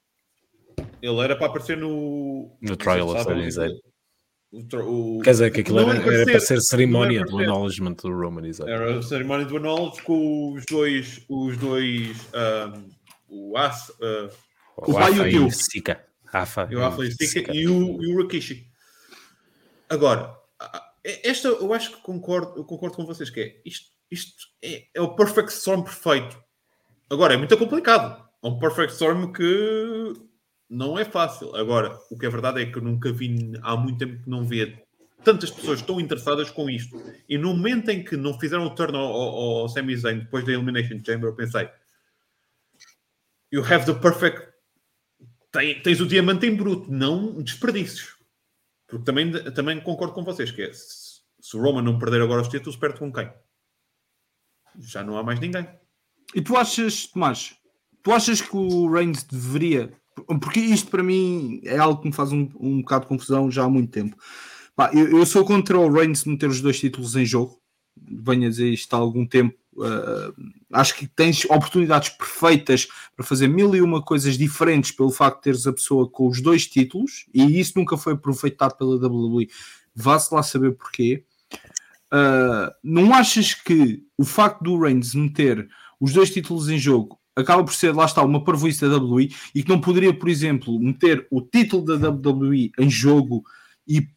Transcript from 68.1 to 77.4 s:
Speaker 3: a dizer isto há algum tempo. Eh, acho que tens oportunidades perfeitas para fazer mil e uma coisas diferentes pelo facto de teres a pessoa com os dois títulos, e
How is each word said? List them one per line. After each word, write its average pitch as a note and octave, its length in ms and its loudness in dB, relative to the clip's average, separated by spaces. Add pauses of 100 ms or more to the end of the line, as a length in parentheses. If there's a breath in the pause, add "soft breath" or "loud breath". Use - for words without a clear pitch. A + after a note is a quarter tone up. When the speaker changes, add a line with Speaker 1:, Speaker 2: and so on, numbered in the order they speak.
Speaker 3:
a - 20 2
dizer A#2+ 220 0
isto - 240 -4
há - 20 0
algum A#2 300 0
tempo. A#2+ 280 4 (300)
Eh, A2 480 -6 (400)
acho C3+ 240 0
que C#3+ 100 -12
tens D#3+ 380 2
oportunidades D3+ 640 2
perfeitas - 800 2 (260 loud breath)
para B2+ 100 -8
fazer C3+ 240 2
mil F#3+ 280 4
e F3+ 60 6
uma E3 200 2
coisas C#3 360 0
diferentes D3+ 520 2
pelo C3 200 2
facto C3+ 260 2
de - 60 -20
teres B2+ 240 0
a C3+ 80 2
pessoa C3 340 2
com C3 180 0
os B2 140 0
dois D#3+ 260 4
títulos, F3 680 -2
e D3 260 6